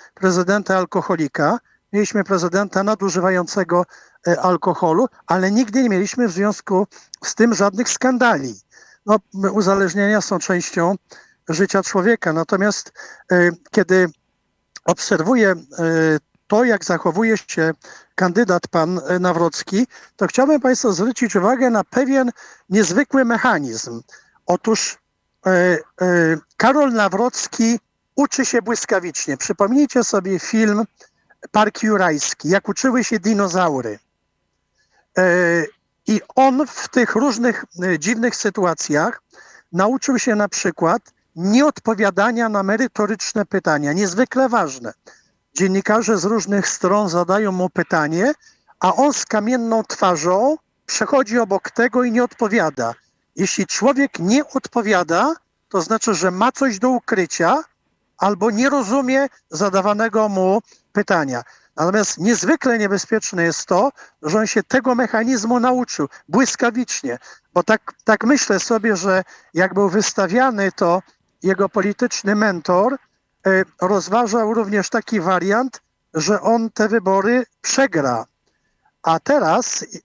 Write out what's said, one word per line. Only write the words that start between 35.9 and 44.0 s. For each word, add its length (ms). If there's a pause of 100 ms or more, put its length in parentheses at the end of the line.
i 140 (140)
on 320
w 220
tych 260
różnych, 500 (180)
e, 160
dziwnych 380
sytuacjach 840 (500)
nauczył 460
się 160
na 140
przykład 540 (340)
nieodpowiadania 1120
na 140
merytoryczne 840
pytania, 460
niezwykle 560